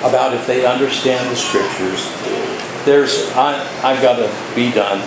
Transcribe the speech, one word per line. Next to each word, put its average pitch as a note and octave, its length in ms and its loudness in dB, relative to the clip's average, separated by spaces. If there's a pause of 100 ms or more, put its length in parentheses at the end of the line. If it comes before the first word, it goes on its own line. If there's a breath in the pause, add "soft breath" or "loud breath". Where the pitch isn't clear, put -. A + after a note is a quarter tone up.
about B2+ 300 2
if A#2+ 120 -4
they B2+ 200 0
understand B2+ 640 0
the A#2+ 60 -2
scriptures. F#2+ 720 -2 (720)
There's, C#3+ 540 4
I, C#3+ 180 2 (320)
I've C3+ 140 2
gotta A#2+ 260 4 (260)
be B2 160 0
done. G2+ 380 0